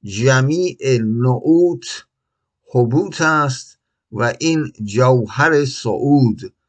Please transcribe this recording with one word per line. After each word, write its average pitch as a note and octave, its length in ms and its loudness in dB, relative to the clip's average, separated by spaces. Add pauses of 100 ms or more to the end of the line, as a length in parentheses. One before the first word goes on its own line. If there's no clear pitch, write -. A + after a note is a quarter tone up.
جمیع C3 1000 0
نعوت B2+ 1040 0 (680)
هبوط C3 460 0
است D3+ 580 -2 (340)
و A#2 280 -2
این D#3 320 -2 (120)
جوهر B2+ 800 2
صعود B2+ 920 0 (140)